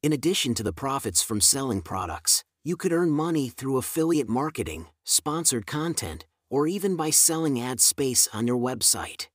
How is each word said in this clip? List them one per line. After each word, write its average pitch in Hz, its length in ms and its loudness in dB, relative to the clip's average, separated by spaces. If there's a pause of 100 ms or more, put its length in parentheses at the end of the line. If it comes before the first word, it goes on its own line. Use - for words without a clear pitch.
In 151 100 2
addition 143 420 0
to 107 80 -4
the 95 120 -2
profits 135 480 -2
from 107 180 -2
selling 127 400 2
products, 90 640 -2 (180)
you 170 140 -4
could 175 160 0
earn 170 180 2
money 151 380 0
through 135 300 -2
affiliate 156 500 0
marketing, 113 580 -2 (180)
sponsored 151 640 0
content, 147 600 -6 (240)
or 143 160 2
even 190 300 0
by 156 140 -2
selling 156 500 2
ad 127 200 -4
space - 520 2
on 110 140 0
your 123 120 2
website. 117 760 -2